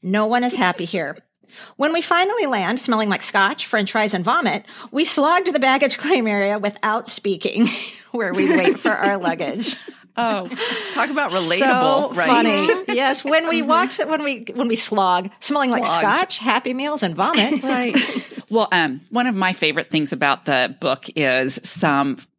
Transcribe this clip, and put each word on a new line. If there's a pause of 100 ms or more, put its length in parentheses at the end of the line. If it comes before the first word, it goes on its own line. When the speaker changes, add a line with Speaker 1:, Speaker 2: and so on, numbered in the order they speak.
Speaker 1:
No
one
is
happy
here. (600)
When
we
finally
land,
smelling
like
scotch,
French
fries,
and
vomit, (240)
we
slogged
to
the
baggage
claim
area
without
speaking, (240)
<laughs>
where
we
wait
for
our
luggage." (440)
Speaker 2:
Oh, (440)
talk
about
relatable,
Speaker 1:
So
Speaker 2:
right?
Speaker 1:
funny.
Speaker 2:
<laughs>
Speaker 1:
Yes,
when
we
Speaker 3:
Mm-hmm.
Speaker 1:
walked, (100)
when
we, (100)
when
we
slog, (100)
smelling
like
Speaker 2:
Slogged.
Speaker 1:
scotch,
Happy
Meals,
and
vomit.
Speaker 2:
<laughs>
Right. (540)
Well,
um, (100)
one
of
my
favorite
things
about
the
book (100)
is
some (200)